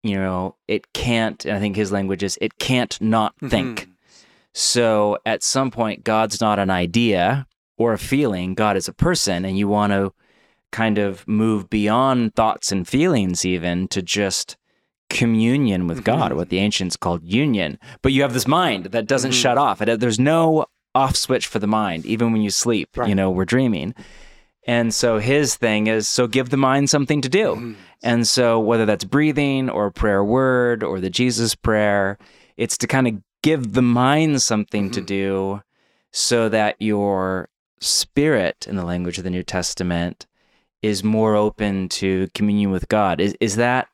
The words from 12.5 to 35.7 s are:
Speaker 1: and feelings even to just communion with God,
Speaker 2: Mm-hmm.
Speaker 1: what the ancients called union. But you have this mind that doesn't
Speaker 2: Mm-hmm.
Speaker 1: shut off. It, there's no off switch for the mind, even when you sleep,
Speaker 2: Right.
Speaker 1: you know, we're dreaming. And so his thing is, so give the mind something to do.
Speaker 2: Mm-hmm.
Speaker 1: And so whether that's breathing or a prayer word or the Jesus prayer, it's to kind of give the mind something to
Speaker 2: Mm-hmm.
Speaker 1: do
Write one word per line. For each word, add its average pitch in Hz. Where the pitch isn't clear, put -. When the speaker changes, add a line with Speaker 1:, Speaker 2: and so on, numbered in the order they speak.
Speaker 1:
and 95
feelings 123
even 90
to 95
just 98
communion 113
with 82
God, 117
Speaker 2:
Mm-hmm. 67
Speaker 1:
what 85
the 90
ancients 98
called 87
union. 98
But 135
you 135
have 135
this 123
mind 135
that 107
doesn't 131
Speaker 2:
Mm-hmm. 127
Speaker 1:
shut 127
off. 123
It, 110
there's 113
no 160
off 131
switch -
for -
the 104
mind, 104
even 113
when 110
you 104
sleep, 107
Speaker 2:
Right. 120
Speaker 1:
you 101
know, 95
we're 92
dreaming. 110
And 117
so 117
his 135
thing 107
is, 110
so 123
give 123
the 135
mind 135
something 147
to 127
do. 175
Speaker 2:
Mm-hmm. 117
Speaker 1:
And 117
so 117
whether 110
that's 104
breathing 139
or 104
a 98
prayer 101
word 123
or 92
the 92
Jesus 120
prayer, 101
it's -
to -
kind 131
of 113
give 135
the 127
mind 135
something 104
to -
Speaker 2:
Mm-hmm. 95
Speaker 1:
do 98